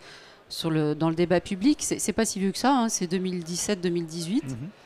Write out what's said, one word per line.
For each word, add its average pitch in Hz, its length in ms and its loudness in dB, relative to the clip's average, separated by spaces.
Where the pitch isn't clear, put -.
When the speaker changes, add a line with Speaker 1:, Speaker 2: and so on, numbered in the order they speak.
Speaker 1:
sur - 200 -4
le, 151 240 2
dans 156 160 2
le 160 60 0
débat 175 260 4
public, 208 400 2
c'est, - 160 -2
c'est - 160 -2
pas 226 120 2
si - 140 -4
vieux 190 120 2
que - 80 -6
ça, 269 180 4
hein, 226 120 2
c'est 185 180 -2
deux 175 100 0
mille 180 260 -2
dix-sept, 175 380 -2
deux 180 80 0
mille 175 160 0
dix-huit. 170 400 -2
Speaker 2:
Mhm. 131 240 -8